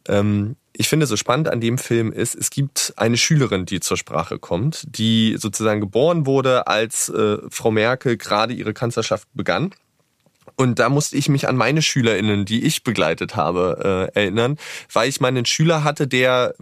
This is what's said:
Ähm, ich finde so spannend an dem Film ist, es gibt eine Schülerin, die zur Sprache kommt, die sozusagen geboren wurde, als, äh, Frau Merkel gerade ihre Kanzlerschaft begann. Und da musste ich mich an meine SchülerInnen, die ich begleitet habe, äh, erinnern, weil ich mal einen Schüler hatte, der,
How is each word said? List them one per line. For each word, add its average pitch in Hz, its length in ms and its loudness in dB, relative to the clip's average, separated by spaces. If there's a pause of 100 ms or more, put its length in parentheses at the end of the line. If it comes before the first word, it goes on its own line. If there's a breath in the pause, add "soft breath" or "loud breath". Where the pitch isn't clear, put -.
Ähm, 104 480 0 (160)
ich - 160 -2
finde 151 180 2
so 107 120 0
spannend 143 320 0
an 120 100 -2
dem 117 180 0
Film 117 360 0
ist, 107 200 -4
es - 160 -6
gibt - 460 -4
eine 117 220 2
Schülerin, 110 480 2
die 87 160 -4
zur - 160 -2
Sprache - 420 -6
kommt, 113 480 -4
die 110 500 2
sozusagen 107 440 -2
geboren 139 440 2
wurde, 131 420 2
als, 107 420 0
äh, 104 300 0 (100)
Frau - 220 -2
Merkel 117 440 0
gerade 110 380 -2
ihre 101 200 -6
Kanzlerschaft 113 600 -4
begann. 104 380 -2 (840)
Und 127 240 2
da 117 80 4
musste 143 300 0
ich 143 100 0
mich 139 220 2
an 131 80 0
meine 131 240 2
SchülerInnen, 107 640 2
die 110 180 -2
ich - 200 -2
begleitet 90 520 0
habe, 90 800 0
äh, - 40 -6
erinnern, 110 380 2 (380 loud breath)
weil 117 160 2
ich 135 100 -6
mal 127 80 2
einen 127 180 0
Schüler 160 380 2
hatte, 147 240 0
der, 127 540 2